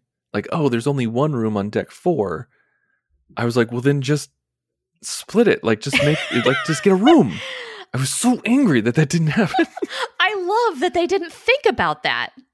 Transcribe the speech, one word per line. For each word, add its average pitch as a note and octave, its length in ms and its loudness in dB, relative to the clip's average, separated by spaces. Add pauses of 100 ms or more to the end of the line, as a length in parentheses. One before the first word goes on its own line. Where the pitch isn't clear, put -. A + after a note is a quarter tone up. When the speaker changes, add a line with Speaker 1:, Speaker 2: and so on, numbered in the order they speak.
(320)
Speaker 1:
like, G#2 200 -4
"Oh, D3 180 0
there's A#2 160 -2
only C#3 200 0
one C3 280 0
room A2 240 -2
on G2+ 100 -2
deck G#2 220 -4
four," G#2+ 580 -2 (880)
I A2 80 -2
was A#2+ 120 -2
like, A#2 160 2
"Well, A#2+ 100 -4
then C#3+ 200 2
just C#3 280 -2 (720)
split - 440 -2
it. - 180 2
Like, A2+ 160 0
just D3 220 -2
make, D3+ 160 2 (140)
Speaker 2:
<laughs> A#2 140 0
Speaker 1:
like, C3+ 100 2 (100)
just D3+ 160 -2
get G3 100 4
a F#3+ 40 4
room." G#3 380 6 (600)
I B2 40 -4
was C3 140 -2
so A#3+ 320 0
angry A3 380 4
that A#2 140 0
that D#3 120 4
didn't E3 200 0
happen. G#3 380 0 (260)
<laughs> - 280 -6
Speaker 2:
I G4 140 0 (360)
love C#4 100 -6
that F4 120 -2
they F4 140 0
didn't D#4+ 260 -2
think - 340 0
about F3 360 0
that. A#2+ 280 -2 (240)